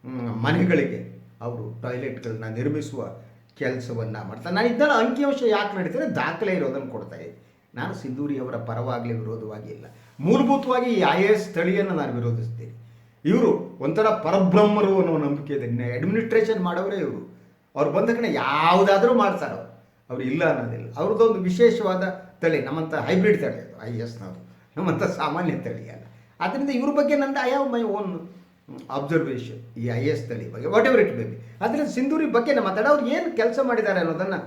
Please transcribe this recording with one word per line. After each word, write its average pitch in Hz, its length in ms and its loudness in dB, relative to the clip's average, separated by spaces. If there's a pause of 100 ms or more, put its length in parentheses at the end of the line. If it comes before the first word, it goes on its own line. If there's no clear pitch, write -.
ಮ್, 120 400 -6
ಮನೆಗಳಿಗೆ 165 760 0 (180)
ಅವರು 117 420 -10
ಟಾಯ್ಲೆಟ್‌ಗಳನ್ನ 123 600 -8
ನಿರ್ಮಿಸುವ 131 720 -6 (420)
ಕೆಲಸವನ್ನ 117 680 -4
ಮಾಡ್ತಾರೆ. 175 300 -8
ನಾನು 226 140 2
ಇದನ್ನ 285 260 4
ಅಂಕಿಅಂಶ 262 520 0
ಯಾಕೆ 208 300 0
ನಡೀತದೆ, 190 400 -4
ದಾಖಲೆ 165 360 -2
ಇರೋದನ್ನ 135 380 -4
ಕೊಡ್ತಾ 101 260 -12
ಇದ್ದೀನಿ. - 220 -16 (360)
ನಾನು 143 200 -6
ಸಿಂಧೂರಿ 139 440 -6
ಅವರ 123 180 -6
ಪರವಾಗ್ಲಿ 117 580 -4
ವಿರೋಧವಾಗಿ 110 580 -8
ಇಲ್ಲ. - 140 -16 (340)
ಮೂಲಭೂತವಾಗಿ 247 680 4
ಈ 196 120 4 (140)
ಐ 190 60 4
ಎ 208 100 6
ಎಸ್ - 220 0
ತಳಿಯನ್ನ 190 360 2
ನಾನು 143 220 -2
ವಿರೋಧಿಸ್ತೀನಿ. 117 580 -4 (540)
ಇವರು 202 560 2
ಒಂಥರ 214 260 2
ಪರಬ್ರಹ್ಮರು 196 960 4
ಅನ್ನೋ 165 180 2
ನಂಬಿಕೆ 143 360 -2
ಇದೆ. 120 120 -4
ಇನ್ನು 120 280 -2
ಅಡ್ಮಿನಿಸ್ಟ್ರೇಷನ್ 214 680 0
ಮಾಡೋರೇ 185 340 -2
ಇವರು. - 440 -6 (360)
ಅವ್ರು 143 140 2
ಬಂದ 208 200 2
ತಕ್ಷಣ 233 140 0
ಯಾವುದಾದ್ರೂ 180 880 4
ಮಾಡ್ತಾರೆ 185 380 2
ಅವ್ರು. - 320 -14 (260)
ಅವ್ರು 127 140 -6
ಇಲ್ಲ 151 340 2
ಅನ್ನೋದಿಲ್ಲ. 117 380 -8
ಅವ್ರದ್ದೊಂದು 214 380 4
ವಿಶೇಷವಾದ 185 720 2 (360)
ತಳಿ, 160 220 2
ನಮ್ಮಂಥ 160 320 -4
ಹೈಬ್ರಿಡ್ 185 460 2
ತಳಿ 123 140 -2
ಅದು - 320 -14
ಐ 120 80 -8
ಎ 113 40 -6
ಎಸ್‌ನವರು, 98 480 -12 (300)
ನಮ್ಮಂಥ 170 260 0
ಸಾಮಾನ್ಯ 156 500 -2
ತಳಿ 120 380 -8
ಅಲ್ಲ. - 140 -16 (360)
ಆದ್ರಿಂದ 269 300 -2
ಇವ್ರ 277 260 0
ಬಗ್ಗೆ 294 200 4
ನಂದು 269 340 0
I - 20 2
have 254 300 0
my 202 140 -2
own 180 240 -6 (800)
observation 135 800 -4
ಈ 117 60 -4
ಐ 120 180 -2
ಎ 143 40 2
ಎಸ್ - 200 -2
ತಳಿ 110 240 -10
ಬಗ್ಗೆ, 127 160 -8
whatever 240 300 4
it - 100 4
may 117 160 -4
be. - 400 -10
ಆದ್ರಿಂದ 285 220 0
ಸಿಂಧೂರಿ 285 440 0
ಬಗ್ಗೆ 240 240 2
ನಮ್ಮ 214 140 2
ಮಾತಾಡ 214 180 0
ಅವ್ರು 285 200 4
ಏನು 330 300 -2
ಕೆಲಸ 233 260 2
ಮಾಡಿದ್ದಾರೆ 214 380 2
ಅನ್ನೋದನ್ನ 170 340 -2 (120)